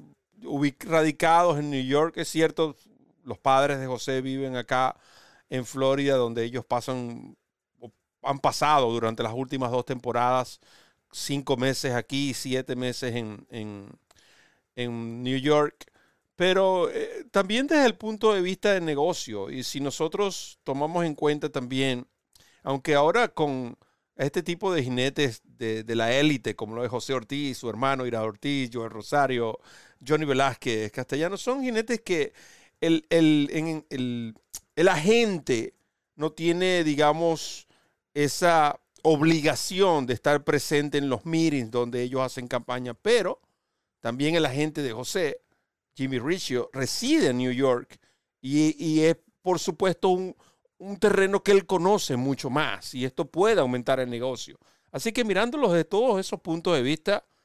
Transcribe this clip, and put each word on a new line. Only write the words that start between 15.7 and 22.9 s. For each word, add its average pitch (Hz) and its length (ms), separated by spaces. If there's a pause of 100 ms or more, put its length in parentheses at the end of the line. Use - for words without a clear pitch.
Pero, 185 540
eh, - 400
también 214 380
desde 294 180
el 226 80
punto 220 400
de 190 80
vista 190 300
de 190 80
negocio, 143 720
y 127 120
si - 160
nosotros 160 840
tomamos 151 400
en 156 100
cuenta 151 340
también, 131 600 (560)
aunque 139 320